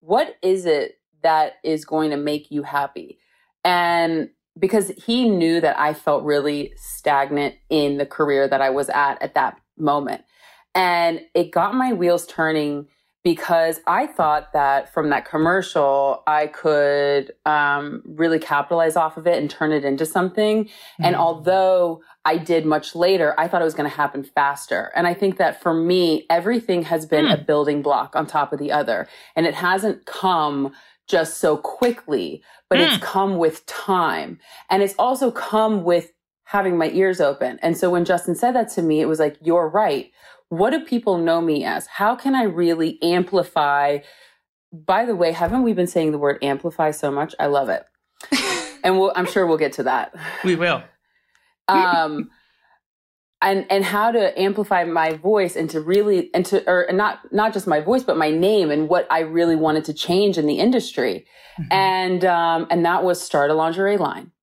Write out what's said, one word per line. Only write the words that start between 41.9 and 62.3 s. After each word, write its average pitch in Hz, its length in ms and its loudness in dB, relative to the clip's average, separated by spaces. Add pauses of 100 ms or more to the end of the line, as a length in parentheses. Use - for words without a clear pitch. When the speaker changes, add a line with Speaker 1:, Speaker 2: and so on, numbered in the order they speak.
Speaker 1:
can 269 180 -2
I 254 100 2
really 165 580 0
amplify? 160 960 0 (760)
By 180 320 0
the 240 120 -2
way, 170 160 0
haven't 175 300 0
we 233 100 2
been 180 140 0
saying 160 260 0
the 147 60 -4
word 143 240 0
amplify 151 500 -2
so 151 180 -4
much? 143 280 -6
I - 80 -2
love 139 220 0
it. - 160 -4 (480)
Speaker 2:
<laughs> 269 120 -2 (400)
Speaker 1:
And 190 120 2
we'll, 190 200 2
I'm 180 100 -2
sure 185 180 0
we'll 160 140 2
get 147 160 0
to - 80 -6
that. 127 320 -2 (300)
Speaker 2:
We 185 100 2
will. 165 300 -2 (840)
Speaker 1:
Um, 170 640 0 (1120)
and, 196 280 0
and 196 140 2
how 208 280 2
to 214 280 2
amplify 196 440 0
my 165 300 0
voice 180 420 0
and 160 140 -4
to 160 100 -4
really, 190 520 2
and 180 140 0
to, 190 220 0
or 180 240 2
not, 196 280 0 (120)
not 214 200 2
just 196 140 -4
my 156 140 2
voice, 240 240 0
but 165 120 0
my 156 140 0
name 175 400 2
and 151 180 0
what 175 220 2
I 165 100 2
really 165 360 0
wanted 156 300 0
to 160 60 -6
change 185 460 0
in 151 80 0
the 147 140 0
industry. 196 680 0 (320)
Speaker 2:
Mm-hmm. 156 140 -4
Speaker 1:
And, 185 520 2
um, 170 460 2